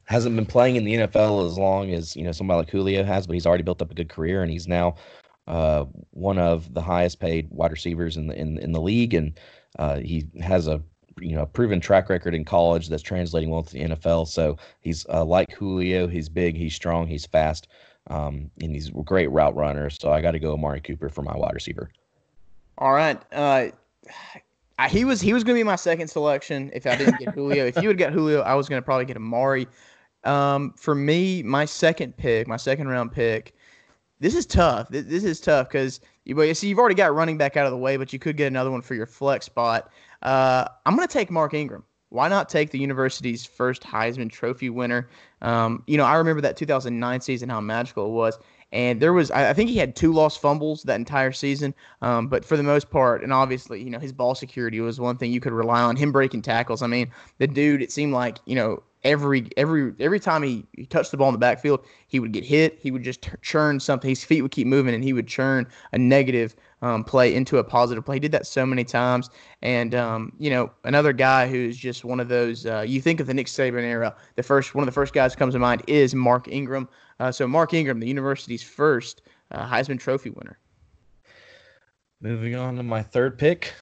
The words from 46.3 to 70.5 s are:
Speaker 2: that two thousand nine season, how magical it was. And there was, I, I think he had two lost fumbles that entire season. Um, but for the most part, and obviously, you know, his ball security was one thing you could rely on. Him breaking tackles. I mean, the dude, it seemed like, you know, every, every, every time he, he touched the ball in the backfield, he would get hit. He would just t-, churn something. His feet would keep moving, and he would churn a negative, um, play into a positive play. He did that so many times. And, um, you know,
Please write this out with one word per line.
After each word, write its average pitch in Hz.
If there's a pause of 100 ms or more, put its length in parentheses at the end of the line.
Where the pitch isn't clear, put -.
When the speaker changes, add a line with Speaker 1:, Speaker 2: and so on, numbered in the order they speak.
Speaker 2:
that -
two 156
thousand 131
nine 123
season, 131
how 113
magical 110
it 110
was. 113 (320)
And 120
there 165
was, 170
I, 135
I 143
think 220
he 233
had 131
two 165
lost 156
fumbles 147
that 123
entire 131
season. 139 (260)
Um, 117
but 131
for 160
the 147
most 143
part, 127
and 135
obviously, 131
you 127
know, 117
his 131
ball 131
security 117
was 117
one 123
thing 120
you 123
could 123
rely 117
on. 120
Him 143
breaking 131
tackles. 117
I 123
mean, 120 (280)
the 135
dude, 143
it -
seemed 147
like, 123
you 127
know, 110 (220)
every, 139
every, 143
every 180
time 160
he, 123
he -
touched -
the 139
ball 135
in 123
the 110
backfield, 123 (220)
he 135
would 113
get 104
hit. 156
He 139
would 127
just 127
t-, - (100)
churn 151
something. 135
His 131
feet 160
would 135
keep 123
moving, 131
and 113
he 135
would 117
churn 131 (260)
a -
negative, 127 (240)
um, 120
play 127
into 131
a 113
positive 120
play. 139
He 135
did 151
that -
so 131
many 127
times. 123 (320)
And, 120
um, 113
you 147
know, 123 (140)